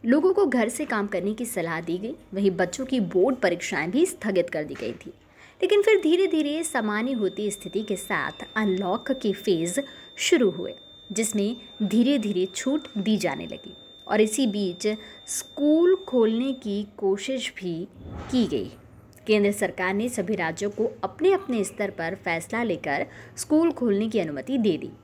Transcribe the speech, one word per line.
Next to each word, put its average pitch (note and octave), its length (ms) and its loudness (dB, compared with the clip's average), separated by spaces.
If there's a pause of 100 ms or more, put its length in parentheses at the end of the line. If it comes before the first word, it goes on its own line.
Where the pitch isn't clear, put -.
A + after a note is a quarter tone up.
लोगों D4+ 280 6
को G4+ 120 4
घर B3 240 2
से D4 160 -6
काम G#3 220 -2
करने G3 260 -2
की A#3 120 -6
सलाह E3 360 -4
दी E3 160 -4
गई। A3+ 180 -8 (180)
वहीं G3 180 2
बच्चों F3+ 340 -2
की C4 140 0
बोर्ड G3 360 4
परीक्षाएं F3 560 -2
भी D4 140 4
स्थगित F#3+ 440 0
कर D3+ 140 -4
दी D3+ 100 -8
गई A#2+ 180 -6
थी। - 180 -14 (520)
लेकिन G4+ 200 4
फिर G4+ 200 4
धीरे-धीरे D#4+ 600 2
सामान्य A3 480 -2
होती G#3 400 -2
स्थिति G3 320 -6
के G#3+ 120 -4
साथ D3+ 500 -4 (100)
अनलॉक G3+ 560 0
के B3+ 220 0
फेज F3+ 500 0 (340)
शुरू B3 320 4
हुए, F3 240 -8 (380)
जिसमें G#3+ 460 -2 (260)
धीरे-धीरे G#3+ 640 2
छूट C4+ 420 -4 (100)
दी G#3 200 2
जाने D#3+ 280 -4
लगी - 320 -14 (300)
और G#3+ 140 2
इसी A3 260 2
बीच G3 400 -2 (400)
स्कूल D#4+ 680 2
खोलने B3 580 2
की G#3 340 -4 (100)
कोशिश G#3 600 -2
भी F3 300 -6 (440)
की B3 160 2
गई। A2 240 -4 (560)
केंद्र G3+ 240 4
सरकार F#3+ 420 -2
ने A3 160 -2
सभी G#3+ 260 -2
राज्यों F3 340 -4
को G#3+ 220 -2 (120)
अपने-अपने D4+ 600 0
स्तर G3 260 -4
पर E3+ 260 -6
फैसला F#3 480 -4
लेकर D#3+ 440 -2 (300)
स्कूल D#4+ 340 4
खोलने A3 380 0
की G#3+ 100 0
अनुमति D#3+ 380 -2
दे G3+ 200 4
दी। - 120 -8 (140)